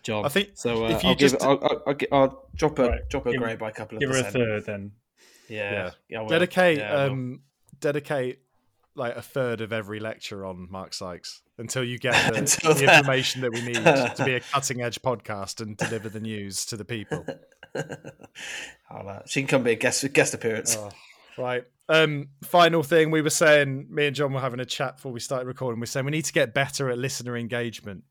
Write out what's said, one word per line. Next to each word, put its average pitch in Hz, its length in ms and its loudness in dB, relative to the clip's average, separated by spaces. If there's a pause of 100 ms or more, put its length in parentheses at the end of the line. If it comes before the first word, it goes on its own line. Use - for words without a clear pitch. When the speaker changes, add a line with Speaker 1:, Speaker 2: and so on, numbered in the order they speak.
Speaker 1:
John. 107 220 -2
Speaker 2:
I 117 40 0
think 202 260 0
Speaker 1:
So, 113 320 -2
uh, 113 40 0
Speaker 2:
if - 140 0
you - 60 4
Speaker 1:
I'll 127 40 6
give 139 160 6
Speaker 2:
just 127 60 0
Speaker 1:
it, - 60 -2
I'll, 135 200 4
I'll, - 240 0
I'll, 139 260 0
I'll 135 440 2
drop 151 220 0
her, 127 120 4
Speaker 3:
Right, - 180 -4
Speaker 1:
drop 139 160 -4
her 120 80 0
Speaker 3:
give, 127 80 -2
Speaker 1:
grade 110 180 -4
by 110 120 -6
a - 20 -20
couple 110 240 -12
of 110 40 -6
Speaker 3:
give 131 100 0
her 131 60 2
a 127 80 2
Speaker 1:
percent. 104 100 -6
Speaker 3:
third 110 320 0
then. 101 260 -8 (560)
Speaker 1:
Yeah, 104 240 -6
Speaker 2:
Yeah. 92 180 -4 (180)
Speaker 1:
yeah, 113 100 -8
I 113 40 -6
will. 110 60 -6
Speaker 2:
Dedicate, 175 500 4
Speaker 1:
Yeah, 127 140 -4
I 139 140 2
will. 135 60 0
Speaker 2:
um, 131 280 -6 (400)
dedicate, 143 600 -2 (560)
like, 120 200 -4
a 113 60 -10
third 120 380 -4
of 107 120 -6
every 107 280 -6
lecture 107 440 -10
on 90 260 -10
Mark 92 240 -10
Sykes - 480 -12 (160)
until 123 240 -6
you 123 160 -6
get 123 140 0
Speaker 1:
<laughs> - 200 4
Speaker 2:
the, 110 60 0
Speaker 1:
Until 156 360 4
Speaker 2:
the 139 120 4
Speaker 1:
then. 170 120 10
Speaker 2:
information 131 440 2
that 120 100 0
we 120 100 -4
need 120 140 -4
to 135 480 4
be 131 120 2
a 120 40 -2
Speaker 1:
<laughs> - 120 -8
Speaker 2:
cutting 135 300 -2
edge 117 200 -6
podcast 107 580 -4
and 107 160 -10
deliver 110 320 -6
the 107 120 -10
news 104 460 -6
to 117 100 -8
the 104 80 -10
people. - 420 -8 (260)
Speaker 1:
<laughs> - 220 -20 (1160)
I'll, 98 180 -12
uh, 98 180 -12
she - 140 -2
can 135 80 -6
come 135 160 2
be 120 80 4
a 110 40 2
guest, 127 360 -2
guest - 220 4
appearance. 110 420 -2
Speaker 2:
Oh, 104 140 -10 (480)
right. 123 260 -4 (240)
Um, 151 400 4 (140)
final 165 400 6
thing, 156 280 4
we 156 120 4
were 147 80 2
saying, 143 600 4
me 147 160 0
and 135 100 -2
John 139 160 0
were 131 80 -2
having 127 200 -4
a 123 40 -4
chat 135 320 -6
before 131 160 -10
we 117 80 -8
started 127 260 -6
recording. 127 340 -4
We're 117 60 -4
saying 135 200 -4
we 147 60 -2
need 156 120 -2
to - 80 -6
get 131 220 2
better 139 360 -2
at 123 80 -4
listener 123 380 -6
engagement. 117 760 -6